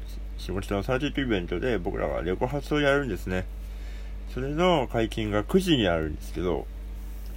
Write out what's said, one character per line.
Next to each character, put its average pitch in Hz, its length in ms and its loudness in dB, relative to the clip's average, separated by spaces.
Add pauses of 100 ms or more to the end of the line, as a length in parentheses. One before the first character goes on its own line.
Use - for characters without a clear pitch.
(380)
し-、 - 140 -6
下 95 100 0
北 101 140 -2
の 101 80 0
サ 131 100 0
ー 127 60 2
キ 143 60 0
ッ 139 80 -4
ト 143 80 0
イ 135 40 0
ベ 107 140 2
ン 85 80 -2
ト 87 140 -2
で 120 160 2
僕 90 200 -2
ら 85 100 0
は 64 140 -2
レ 90 140 0
コ 127 120 0
発 143 280 -2
を 147 60 4
や 139 160 6
る 143 80 2
ん - 20 -2
で 95 80 -2
す - 120 -6
ね。 92 180 0 (880)
そ 127 80 -4
れ 135 80 -2
の 156 420 4
解 113 160 2
禁 107 240 -2
が 104 140 2
九 190 160 6
時 175 160 4
に 104 100 4
あ 85 100 4
る 80 120 0
ん 76 60 -4
で - 60 -10
す - 120 -8
け 80 80 -2
ど、 82 260 0 (680)